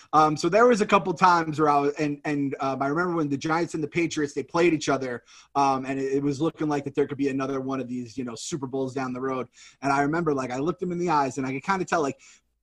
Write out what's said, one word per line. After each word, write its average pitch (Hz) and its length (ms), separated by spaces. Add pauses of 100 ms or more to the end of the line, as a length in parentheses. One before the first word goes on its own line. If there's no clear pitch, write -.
(120)
Um, 156 240
so 170 120
there 220 180
was 233 140
a 208 60
couple 190 260
times 170 460
where 151 100
I 143 120
was, 143 140
and, 147 300
and, 143 360
um, 135 200
I 135 60
remember 170 300
when 151 120
the 139 80
Giants 160 380
and 156 80
the 147 60
Patriots, 160 440
they 135 120
played 170 280
each 151 160
other, 127 360 (320)
um, 135 280
and 135 140
it, 135 160
it 139 80
was 143 180
looking 156 280
like 143 160
that 139 100
there 143 120
could 143 120
be 139 100
another 135 320
one 131 200
of 120 80
these, 123 280
you 131 80
know, 113 120
Super 139 320
Bowls 131 260
down 131 180
the 127 80
road. 131 280 (340)
And 139 100
I 143 100
remember, 156 300
like, 127 200
I 127 60
looked 170 220
him 185 120
in 170 60
the 175 120
eyes, 139 260
and 131 100
I 135 60
could 135 120
kinda 190 200
tell, 175 160
like, 139 200 (420)